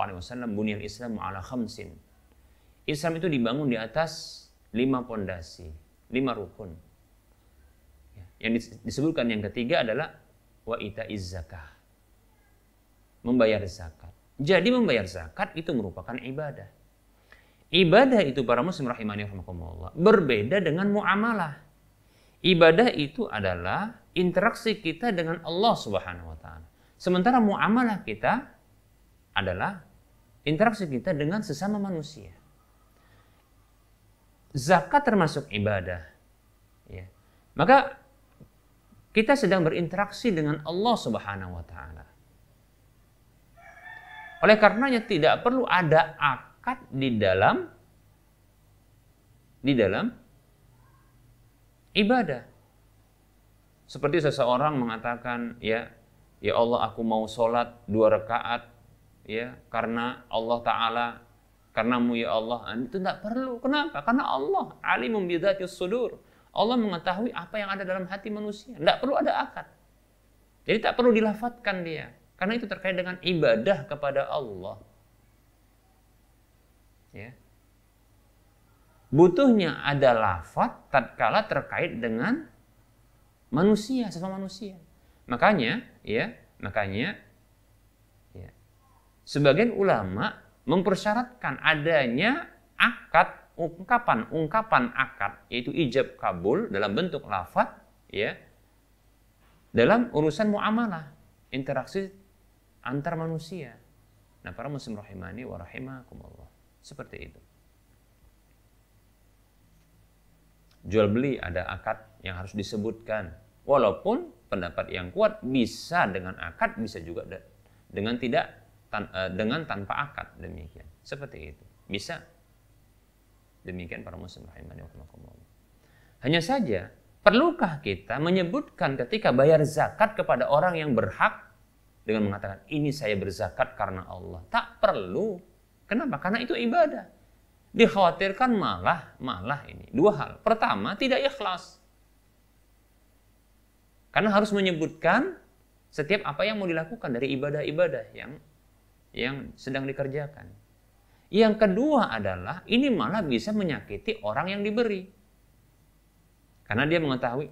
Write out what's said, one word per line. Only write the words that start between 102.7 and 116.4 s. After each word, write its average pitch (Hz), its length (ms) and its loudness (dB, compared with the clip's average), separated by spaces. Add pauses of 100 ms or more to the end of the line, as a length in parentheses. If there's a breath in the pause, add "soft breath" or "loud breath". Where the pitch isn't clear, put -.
antar 143 360 -4
manusia. 160 560 -8 (680)
Nah, 95 120 -12
para 131 160 -8
muslim 117 280 -10
rahimani 98 440 -14
wa 98 160 -12
rahimakumullah. - 880 -16 (320)
Seperti - 400 -16
itu. - 220 -18 (3500)
Jual 101 240 4
beli 123 240 0
ada 87 320 -6
akad 110 320 -6 (240)
yang 92 160 -8
harus 101 160 -12
disebutkan. 107 800 -6 (320)
Walaupun 160 640 2 (160)
pendapat 90 400 -6
yang 90 240 -8
kuat 110 320 0
bisa 131 640 0
dengan 92 320 -6
akad, 220 400 -6